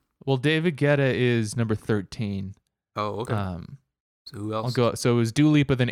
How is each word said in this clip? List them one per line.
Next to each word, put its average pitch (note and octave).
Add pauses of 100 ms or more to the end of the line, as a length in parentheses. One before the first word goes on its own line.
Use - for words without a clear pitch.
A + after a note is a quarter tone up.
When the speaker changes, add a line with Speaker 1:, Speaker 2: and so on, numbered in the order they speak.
(240)
Speaker 1:
Well, C3+
David D#3
Guetta C#3
is A#2
number A2+
thirteen. G2+ (420)
Speaker 2:
Oh, G#2
okay. A#2
Speaker 1:
Um, F#2+ (460)
Speaker 2:
So -
who G#2+
Speaker 1:
I'll A2
Speaker 2:
else? B2
Speaker 1:
go. A#2+
So B2
it A#2+
was A#2
Dua D3+
Lipa, C#3
then B2